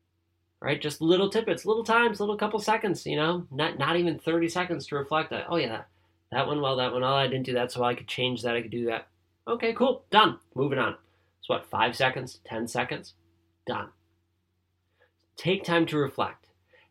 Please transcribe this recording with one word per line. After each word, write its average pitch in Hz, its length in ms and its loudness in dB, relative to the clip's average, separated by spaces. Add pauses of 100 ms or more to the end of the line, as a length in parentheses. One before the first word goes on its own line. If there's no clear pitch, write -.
(600)
right? 143 220 -2
Just 151 200 -6
little 185 280 4
tidbits, 208 380 -2
little 220 160 0
times, 226 360 4
little 208 180 -2
couple 208 220 -2
seconds, 214 460 0
you 147 120 -2
know, 165 340 0
not, 151 260 -2
not 147 200 0
even 170 200 2
thirty 165 320 0
seconds 175 380 -4
to - 80 -6
reflect 156 340 -2
that, 107 200 -6
"Oh, 170 80 0
yeah, 117 260 -2 (480)
that 131 160 2
one, 147 140 -2
well, 135 160 2
that 127 160 0
one, 127 100 -2
oh, 135 100 2
I 139 140 4
didn't 127 180 -4
do 127 80 -2
that, 123 180 0
so 123 120 -2
I 123 100 2
could 123 140 -10
change 127 340 -2
that, 120 140 -2
I 120 80 -2
could 110 80 -14
do 120 140 -4
that." 113 220 -4 (400)
Okay, 233 260 0
cool, 254 360 2
done, 220 300 6 (160)
moving 135 240 0
on. 110 160 0 (460)
So - 120 -2
what, - 160 -4
five 117 260 0
seconds, 131 480 -2
ten 113 240 -6
seconds? 120 460 -6 (540)
Done. 107 220 -6 (1500)
Take 190 280 -2
time 170 240 2
to 151 100 -2
reflect. 127 500 -2 (440)